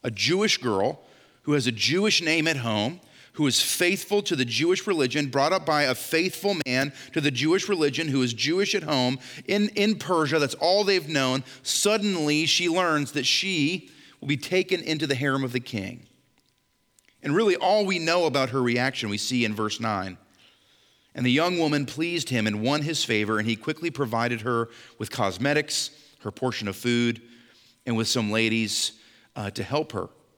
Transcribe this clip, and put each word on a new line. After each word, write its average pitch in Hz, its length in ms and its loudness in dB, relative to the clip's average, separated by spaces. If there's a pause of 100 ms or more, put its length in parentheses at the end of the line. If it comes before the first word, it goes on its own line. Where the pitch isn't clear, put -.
A - 80 -2
Jewish 156 460 2
girl 113 460 0 (400)
who 151 100 -2
has 139 140 2
a 123 60 0
Jewish 175 500 2
name 160 260 2
at 156 80 0
home, 117 440 -2 (340)
who 147 120 2
is - 160 2
faithful 196 600 0
to 180 140 -2
the 127 80 0
Jewish 139 420 0
religion, 147 420 0
brought 139 240 2
up 180 120 0
by 147 200 2
a 127 100 2
faithful 180 640 -2 (100)
man 131 260 0 (200)
to 156 80 0
the 147 100 2
Jewish 156 380 0
religion, 160 400 0
who 135 140 2
is 120 120 0
Jewish 170 400 0
at 190 80 -2
home, 131 360 2 (280)
in, 208 240 2
in 214 260 2
Persia, 156 420 0
that's 143 160 0
all 185 300 2
they've 185 240 0
known. 135 360 0 (180)
Suddenly, 180 840 0
she 175 220 2
learns 165 440 0
that 143 120 -2
she 175 680 -2 (300)
will 135 80 -10
be 147 80 0
taken 185 460 -2
into 156 240 -2
the 139 80 0
harem 135 300 0
of 120 80 -6
the 127 80 -2
king. 120 460 -8 (1160)
And 147 120 -2
really, 196 220 4
all 202 300 4
we 190 120 0
know 165 280 2
about 131 240 2
her 131 100 0
reaction, 123 480 0
we 101 100 -2
see 120 260 0
in 107 100 0
verse 107 240 -2
nine. 95 400 -4 (960)
"And 127 100 -4
the 123 60 4
young 170 280 4
woman 147 280 2
pleased 170 440 -4
him 113 160 0
and 104 160 -2
won 143 200 2
his 151 220 -2
favor, 107 340 0
and 107 80 -2
he 113 100 0
quickly 156 340 -6
provided 117 500 -2
her 117 300 -2 (280)
with 110 120 -6
cosmetics, 127 800 0 (300)
her 104 100 -8
portion 113 360 -4
of 98 100 -4
food, 120 460 0 (640)
and 120 100 -2
with 110 120 0
some 110 220 0
ladies, 113 640 0 (440)
uh, 101 140 -4
to 107 120 -8
help 151 300 -4
her." 95 160 -6 (300)